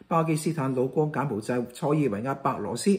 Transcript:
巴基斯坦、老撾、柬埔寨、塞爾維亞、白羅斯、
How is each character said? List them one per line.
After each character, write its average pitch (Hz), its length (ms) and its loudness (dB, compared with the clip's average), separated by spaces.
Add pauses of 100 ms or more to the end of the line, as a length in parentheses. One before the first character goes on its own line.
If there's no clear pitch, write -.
巴 165 160 2
基 160 140 2
斯 156 160 -2
坦、 135 220 -2
老 123 80 2
撾、 151 280 0
柬 143 180 -2
埔 104 120 -2
寨、 123 160 -2 (160)
塞 - 140 -6
爾 151 100 4
維 113 260 0
亞、 135 120 -2
白 131 240 -2
羅 104 180 -4
斯、 202 220 2